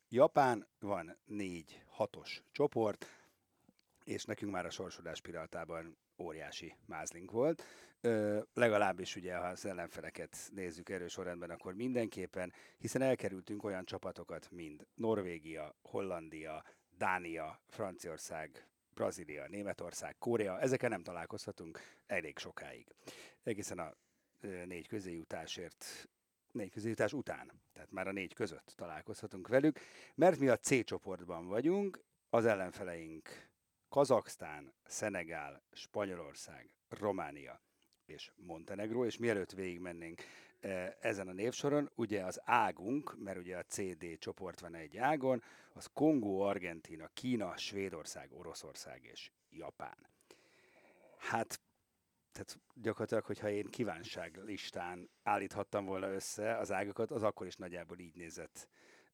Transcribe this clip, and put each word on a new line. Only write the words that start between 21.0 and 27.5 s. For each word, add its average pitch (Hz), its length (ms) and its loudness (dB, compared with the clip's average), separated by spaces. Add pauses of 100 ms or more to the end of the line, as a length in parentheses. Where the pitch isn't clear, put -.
találkozhatunk 85 760 -8 (280)
elég 80 320 -2
sokáig. 67 480 -12 (560)
Egészen 101 360 -2
a, 80 160 -6 (460)
ö, 92 240 -6
négy 90 240 -8
közéjutásért, 85 1200 -8 (440)
négy 104 180 -4
közéjutás 110 420 2
után. - 500 -6 (100)